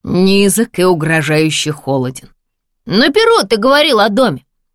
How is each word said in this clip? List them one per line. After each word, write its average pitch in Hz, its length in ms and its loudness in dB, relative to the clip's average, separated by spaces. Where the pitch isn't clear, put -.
низок 196 760 0
и 180 60 2
угрожающе 156 880 0
холоден. 131 580 -6
«Наперёд 330 640 0
ты 226 80 -2
говорил 285 440 2
о 220 80 2
доме. 202 360 -2